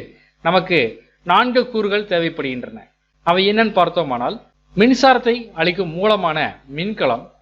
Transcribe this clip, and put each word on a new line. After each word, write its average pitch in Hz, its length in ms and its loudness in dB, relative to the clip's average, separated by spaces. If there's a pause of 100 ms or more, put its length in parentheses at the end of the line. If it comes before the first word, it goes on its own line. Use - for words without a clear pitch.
(440)
நமக்கு 175 340 2 (520)
நான்கு 240 300 2 (100)
கூறுகள் 208 400 -2
தேவைப்படுகின்றன. 139 680 -4 (480)
அவை 180 240 2
என்னன்னு 214 280 2
பார்த்தோமானால், 160 580 -2 (400)
மின்சாரத்தை 247 580 4 (260)
அளிக்கும் 170 360 -2
மூலமான 185 420 0 (380)
மின்கலம் 160 480 -4 (180)